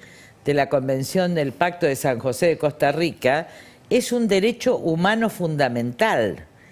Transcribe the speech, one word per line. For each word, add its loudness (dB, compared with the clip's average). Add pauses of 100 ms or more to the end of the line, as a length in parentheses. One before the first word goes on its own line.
(460)
de 0
la 2
Convención 0
del 0
Pacto -2
de 2
San 0
José 0
de 2
Costa 0
Rica, 0 (440)
es 2
un 0
derecho 2
humano 0
fundamental, 0 (260)